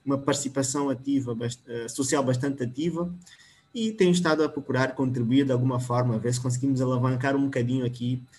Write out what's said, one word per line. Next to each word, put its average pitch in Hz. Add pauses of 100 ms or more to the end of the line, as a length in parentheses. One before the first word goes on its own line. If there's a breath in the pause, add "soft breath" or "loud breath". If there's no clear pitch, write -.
uma 139
participação 139
ativa, 127
bast-, 120
eh, 117
social 139
bastante 131
ativa, 165 (640 loud breath)
e 220
tenho 185
estado 160
a 147
procurar 131
contribuir 127
de 127
alguma 123
forma, 123
a 110
ver 120
se -
conseguimos 131
alavancar 127
um 139
bocadinho 127
aqui, 123 (160 soft breath)